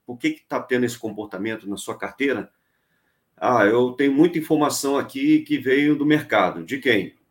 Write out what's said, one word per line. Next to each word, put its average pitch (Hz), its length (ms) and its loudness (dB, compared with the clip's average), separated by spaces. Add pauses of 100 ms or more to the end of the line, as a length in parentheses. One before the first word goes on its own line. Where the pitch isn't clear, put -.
por 123 140 -14
que 156 140 -2
que - 120 -14
tá 127 160 -8
tendo 123 240 -2
esse 120 140 -4
comportamento 104 680 -10
na 98 80 -6
sua 110 200 -10
carteira? 107 540 -6 (880)
"Ah, 120 280 2
eu 123 280 2
tenho 139 200 2
muita 165 260 4
informação 143 600 0
aqui 143 420 2
que 151 160 -4
veio 139 400 2
do 143 80 -2
mercado." 98 600 0
"De - 140 -8
quem?" 104 360 0 (160)